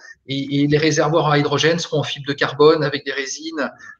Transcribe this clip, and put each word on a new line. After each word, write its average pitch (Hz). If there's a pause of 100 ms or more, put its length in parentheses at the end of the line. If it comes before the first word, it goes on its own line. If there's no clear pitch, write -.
(280)
et, 139
et 147
les 147
réservoirs 151
à 147
hydrogène 147
seront 156
en 131
fibre -
de 143
carbone 147
avec 139
des 135
résines. 139 (280)